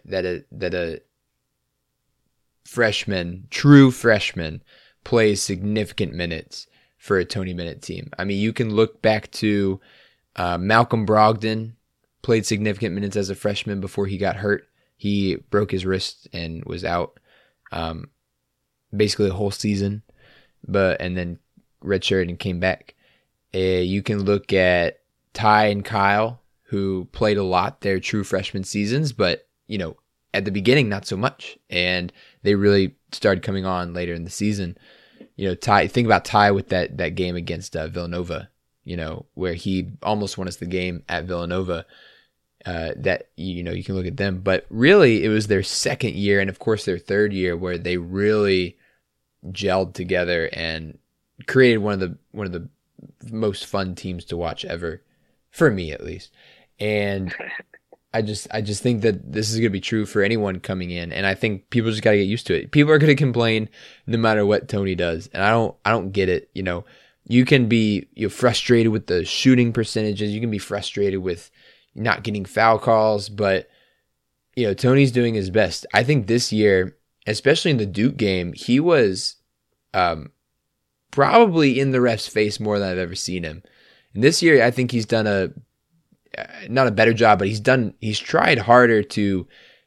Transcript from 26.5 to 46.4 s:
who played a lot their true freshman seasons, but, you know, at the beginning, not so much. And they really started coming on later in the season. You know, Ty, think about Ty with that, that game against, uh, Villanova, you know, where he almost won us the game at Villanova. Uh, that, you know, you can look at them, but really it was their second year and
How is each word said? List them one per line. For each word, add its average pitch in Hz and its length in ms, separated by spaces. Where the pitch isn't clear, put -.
who 95 460
played 107 260
a 101 60
lot 92 380
their 98 180
true 101 240
freshman 95 400
seasons, 120 480
but, 98 360
you 107 120
know, 82 180
at 101 120
the 101 60
beginning, 113 360
not 101 180
so 101 120
much. - 400
And 90 440
they 101 120
really 101 400
started 98 320
coming 98 220
on 87 280
later 87 200
in 85 100
the 85 60
season. 101 480
You 98 140
know, 90 60
Ty, 101 320
think 120 180
about 107 180
Ty 104 280
with 98 180
that, - 300
that 87 160
game 90 200
against, 87 400
uh, 80 120
Villanova, 87 600
you 87 100
know, 80 380
where 90 220
he 92 340
almost 104 340
won 92 100
us 90 100
the - 100
game 90 420
at 85 160
Villanova. 90 600
Uh, 82 320
that, - 420
you 87 260
know, 85 80
you 90 120
can 98 120
look 92 100
at 87 120
them, 98 220
but 95 300
really 123 560
it 110 40
was 107 180
their 98 160
second - 500
year 101 260
and 98 80